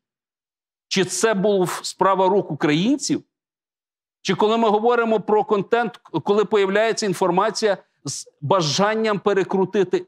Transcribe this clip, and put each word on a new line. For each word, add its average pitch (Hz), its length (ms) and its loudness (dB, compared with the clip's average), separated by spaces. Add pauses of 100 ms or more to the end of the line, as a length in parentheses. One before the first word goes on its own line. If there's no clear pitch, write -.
(880)
Чи 190 180 0
це 220 280 0
був 190 500 0
справа 190 460 2
рук 196 220 0
українців? 160 720 0 (1000)
Чи 190 140 -2
коли 214 220 2
ми 226 120 2
говоримо 226 500 2
про 208 240 0
контент, 214 540 -2 (260)
коли 208 220 2
появляється 208 600 0
інформація 196 720 0 (280)
з - 220 -10 (140)
бажанням 196 800 0
перекрутити 190 880 -2